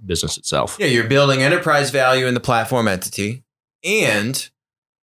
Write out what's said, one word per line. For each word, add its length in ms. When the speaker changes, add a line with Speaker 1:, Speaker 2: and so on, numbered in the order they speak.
Speaker 1:
business 300
itself. 420
Speaker 2:
Yeah, 100
you're 200
building 320
enterprise 480
value 380
in 80
the 60
platform 460
entity, 580
and 680